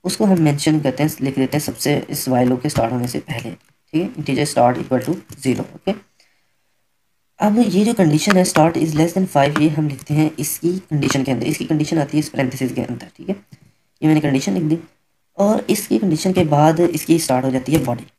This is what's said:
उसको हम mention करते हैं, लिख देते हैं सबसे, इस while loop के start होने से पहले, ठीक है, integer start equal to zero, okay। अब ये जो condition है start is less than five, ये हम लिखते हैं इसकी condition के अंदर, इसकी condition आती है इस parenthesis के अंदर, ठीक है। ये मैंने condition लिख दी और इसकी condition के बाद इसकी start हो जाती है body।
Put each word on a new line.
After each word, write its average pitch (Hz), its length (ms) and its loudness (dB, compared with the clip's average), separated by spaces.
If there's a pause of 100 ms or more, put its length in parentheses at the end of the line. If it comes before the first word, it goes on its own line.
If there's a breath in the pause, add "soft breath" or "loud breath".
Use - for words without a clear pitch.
उसको 185 200 -2
हम 190 180 4
mention 151 380 2
करते 147 220 -2
हैं, 151 80 2 (100)
लिख 135 180 -2
देते 131 180 0
हैं 151 80 -2
सबसे, 143 340 -2 (120)
इस 147 180 -6
while 123 200 2
loop 127 140 0
के - 60 -4
start 117 240 -2
होने 123 160 -2
से 120 120 -6
पहले, - 300 -10
ठीक - 520 -8
है, 190 120 -6
integer 147 400 -2
start 123 300 2
equal 127 240 -2
to 185 120 -4 (200)
zero, 127 340 -4
okay। 208 260 -6 (1400)
अब 208 180 2
ये 208 260 4
जो 233 100 2
condition 170 420 4
है 185 80 6
start 165 340 4
is 160 180 0
less 165 180 2
than 190 140 0
five, 147 320 2
ये 151 80 4
हम 151 200 0
लिखते 143 260 -6
हैं 156 160 2 (100)
इसकी 160 300 -4 (100)
condition 139 440 -2
के 135 80 0
अंदर, 123 140 -2
इसकी - 180 -4
condition 156 340 0
आती 143 180 -2
है - 20 4
इस 151 100 0
parenthesis 131 440 -2
के 127 100 -4
अंदर, 123 240 -8 (100)
ठीक 170 120 -12
है। 190 60 -4
ये - 760 -8
मैंने 156 120 4
condition 143 340 0
लिख 180 100 -2
दी 156 140 0 (600)
और 208 320 2
इसकी - 280 0
condition 185 340 0
के 185 120 2
बाद 156 360 4
इसकी 165 380 2
start 127 260 0
हो 135 60 0
जाती 131 220 -2
है - 120 2
body। 120 200 -6 (140)